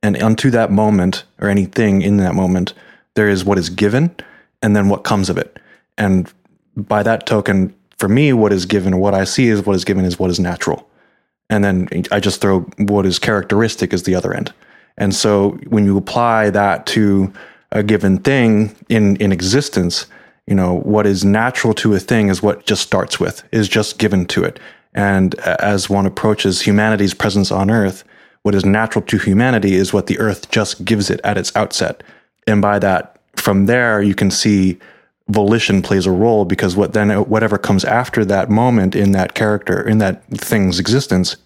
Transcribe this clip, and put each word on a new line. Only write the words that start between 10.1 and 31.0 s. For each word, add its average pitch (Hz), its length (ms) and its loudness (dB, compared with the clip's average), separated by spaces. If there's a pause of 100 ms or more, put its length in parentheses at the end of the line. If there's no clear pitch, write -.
what 87 120 -2
is 87 100 -2
natural. 87 480 -4 (600)
And 104 140 0
then 92 240 0 (240)
I 104 80 0
just 95 220 -2
throw 95 200 2 (160)
what 101 280 0
is 92 140 -2
characteristic 104 760 -2
as 87 100 -4
the 92 120 0
other 90 180 -2
end. - 200 -8 (440)
And 98 160 0
so 101 380 2 (160)
when 107 180 2
you 98 120 2
apply 110 540 0
that 98 360 0
to 98 440 2 (400)
a 104 120 -2
given 101 360 2
thing 113 560 2 (140)
in, 104 280 2
in 101 140 0
existence, 92 720 -2 (400)
you 101 100 -2
know, 90 240 2
what 104 260 2
is 98 200 0
natural 110 500 2
to 107 180 0
a 95 60 2
thing 107 300 0
is 90 120 -2
what 104 240 -2
just - 160 -2
starts - 380 -4
with, - 320 -4
is 107 160 0
just - 300 -4
given 95 300 0
to - 160 -2
it. - 160 -6 (340)
And 98 420 0
a-, - 280 -4
as 101 260 -2
one 98 160 0
approaches 98 560 0
humanity's 104 520 2
presence 101 380 0
on 98 180 0
Earth, 101 340 -2 (380)
what 101 140 0
is 95 100 0
natural 107 400 0
to 110 120 -2
humanity 104 580 2
is 92 180 0
what 101 140 0
the - 120 -4
Earth 110 320 -4
just 101 320 -4
gives 104 260 0